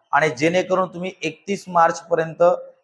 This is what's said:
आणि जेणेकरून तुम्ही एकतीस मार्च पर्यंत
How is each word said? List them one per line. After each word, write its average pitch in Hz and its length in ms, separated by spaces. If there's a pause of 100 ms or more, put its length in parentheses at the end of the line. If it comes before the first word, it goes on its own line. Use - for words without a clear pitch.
(120)
आणि 151 180
जेणेकरून 175 580
तुम्ही 180 240 (100)
एकतीस 175 460
मार्च 170 340
पर्यंत 165 420 (400)